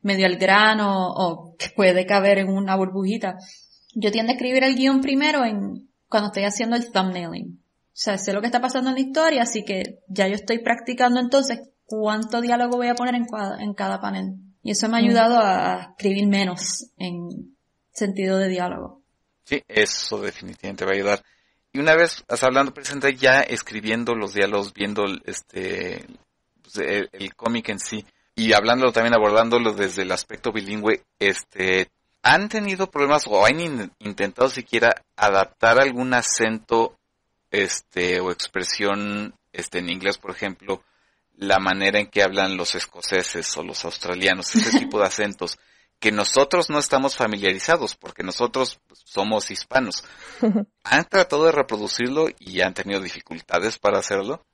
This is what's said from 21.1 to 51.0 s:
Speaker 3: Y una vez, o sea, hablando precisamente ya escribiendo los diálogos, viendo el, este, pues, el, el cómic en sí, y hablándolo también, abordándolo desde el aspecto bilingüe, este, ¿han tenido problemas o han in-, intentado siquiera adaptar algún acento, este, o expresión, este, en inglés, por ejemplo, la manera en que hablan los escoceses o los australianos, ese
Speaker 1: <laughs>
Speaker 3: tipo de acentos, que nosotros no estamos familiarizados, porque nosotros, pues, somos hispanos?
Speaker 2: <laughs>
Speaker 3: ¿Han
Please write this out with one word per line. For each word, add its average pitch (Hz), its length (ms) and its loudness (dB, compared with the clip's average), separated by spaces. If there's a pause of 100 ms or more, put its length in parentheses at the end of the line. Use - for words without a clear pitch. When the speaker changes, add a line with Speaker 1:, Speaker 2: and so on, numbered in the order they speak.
Speaker 3:
Y 135 80 -6
una 156 160 6
vez, 165 320 2
o 120 80 -2
sea, 131 140 0
hablando 135 240 2
precisamente 139 420 -2
ya 131 240 4
escribiendo 113 760 -4
los 104 200 -4
diálogos, 101 400 0
viendo 104 320 -2
el, 98 200 -6
este, 92 800 -8 (560)
pues, - 140 -20 (100)
el, 95 280 -4
el 95 200 -12
cómic 117 360 -4
en 98 100 -6
sí, - 260 -10 (300)
y 110 160 0
hablándolo 117 400 4
también, 117 240 4
abordándolo 113 560 4
desde 98 300 -2
el 92 100 -2
aspecto 107 400 -6
bilingüe, 107 500 -2 (160)
este, 95 680 0 (360)
¿han 175 260 4
tenido 196 420 -4
problemas 143 340 2
o 104 200 4
han 143 160 4
in-, 127 380 -6
intentado 104 500 -2
siquiera 117 440 2 (220)
adaptar 107 640 4
algún 127 340 2
acento, 113 840 0 (540)
este, 90 680 -2
o 92 120 -4
expresión, 104 1040 -4 (200)
este, - 260 -8
en 87 100 -8
inglés, 95 280 -4
por 95 140 -14
ejemplo, 98 520 -8 (540)
la 98 220 2
manera 95 400 0
en 101 80 -4
que 104 140 0
hablan 95 360 0
los 90 180 -6
escoceses 87 800 -6
o 76 80 -8
los - 220 -10
australianos, 90 720 -4
ese 226 220 2
Speaker 1:
<laughs> - 20 6
Speaker 3:
tipo 127 200 -2
de 98 60 4
acentos, 95 520 -4 (420)
que 110 120 2
nosotros 135 580 2
no 147 80 -2
estamos 139 380 0
familiarizados, 107 800 0
porque - 260 -16
nosotros, 120 640 -4
pues, - 180 -20
somos 107 440 -4
hispanos? 117 540 -4 (380)
Speaker 2:
<laughs> 202 420 -2
Speaker 3:
¿Han 147 220 2